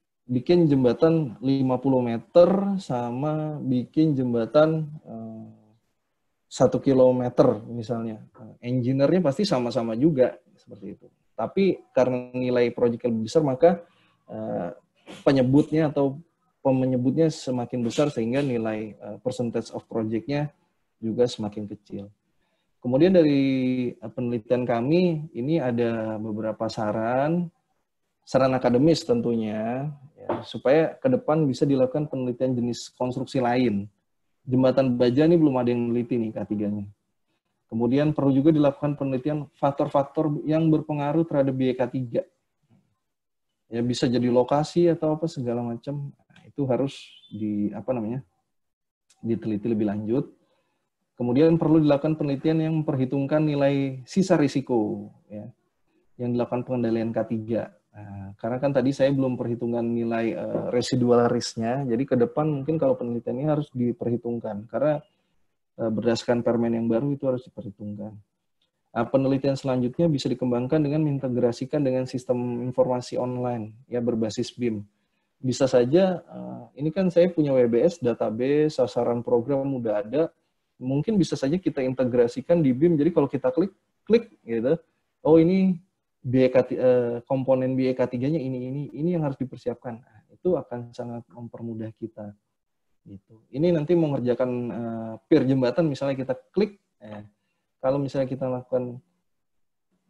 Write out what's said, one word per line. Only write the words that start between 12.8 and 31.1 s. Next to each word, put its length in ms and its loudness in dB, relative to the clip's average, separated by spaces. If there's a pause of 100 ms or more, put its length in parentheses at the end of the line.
lebih 240 -2
besar, 160 -4
maka, 400 2 (480)
eh, 400 -8 (480)
penyebutnya 720 2
atau 240 0 (420)
pemenyebutnya 720 0
semakin 560 -6
besar 240 0
sehingga 320 -2
nilai, 480 -4
eh, 320 -14
percentage 480 -4
of 160 -12
project-nya 640 -4 (480)
juga 240 0
semakin 480 -4
kecil. 400 -16 (720)
Kemudian 320 4
dari, 800 4
eh, 160 -14
penelitian 560 -2
kami, 640 0
ini 240 -2
ada 640 -2
beberapa 480 -4
saran, 800 -2 (800)
saran 240 2
akademis 560 4
tentunya, 800 -2 (320)
ya, 240 -6
supaya 560 2
ke 80 -2
depan 400 2